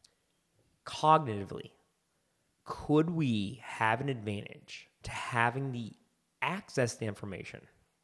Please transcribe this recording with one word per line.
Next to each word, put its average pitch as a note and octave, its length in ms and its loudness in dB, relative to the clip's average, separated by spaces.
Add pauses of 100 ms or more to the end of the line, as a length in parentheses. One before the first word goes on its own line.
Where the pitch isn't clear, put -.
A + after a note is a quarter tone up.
(880)
Cognitively, C3+ 840 4 (920)
could D#3 460 2
we B2 520 0
have A2+ 380 0
an C#3 80 -2
advantage G#2+ 800 -8 (140)
to - 80 -10
having B2 600 0
the A#2 200 -6 (500)
access C#3 540 0
to - 100 -6
information? - 540 -8 (440)